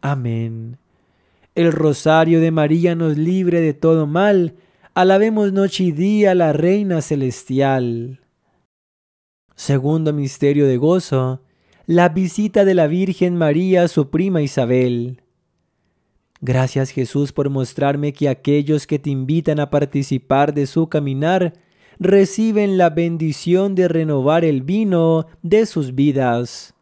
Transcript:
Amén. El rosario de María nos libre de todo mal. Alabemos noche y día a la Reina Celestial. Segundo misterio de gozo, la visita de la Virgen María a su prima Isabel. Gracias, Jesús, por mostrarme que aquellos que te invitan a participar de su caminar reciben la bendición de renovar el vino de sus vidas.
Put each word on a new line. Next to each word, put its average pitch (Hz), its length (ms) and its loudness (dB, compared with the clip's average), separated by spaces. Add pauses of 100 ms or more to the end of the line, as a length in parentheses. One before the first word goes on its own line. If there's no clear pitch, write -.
Amén. 117 760 -6 (760)
El 170 160 2
rosario 160 680 2
de 165 120 2
María 160 420 0
nos 160 240 -2
libre 175 420 0
de 160 140 0
todo 160 320 2
mal. 180 480 0 (400)
Alabemos 196 600 2
noche 196 320 0
y 175 60 2
día 196 400 2
a 180 40 2
la 165 180 2
Reina 180 480 0
Celestial. 131 1160 -2 (1400)
Segundo 147 580 -2
misterio 143 540 0
de 127 100 2
gozo, 135 640 0 (460)
la 175 220 4
visita 190 540 -4
de 190 120 2
la 165 100 4
Virgen 180 500 -2
María 175 480 2
a 175 40 0
su 151 240 -2
prima 175 320 0
Isabel. 123 800 -2 (1200)
Gracias, 131 440 -2
Jesús, 135 420 -4
por 139 180 -2
mostrarme 139 640 -2
que 143 160 -2
aquellos 143 580 0
que 147 140 -4
te 143 100 -8
invitan 147 520 -2
a 143 80 -4
participar 139 840 -2
de 143 140 -2
su 160 220 -2
caminar 156 640 -2 (460)
reciben 196 800 2
la 180 120 6
bendición 170 840 0
de 180 120 2
renovar 156 560 2
el 147 180 0
vino 165 640 0 (160)
de 208 240 2
sus 135 300 -4
vidas. 131 880 -2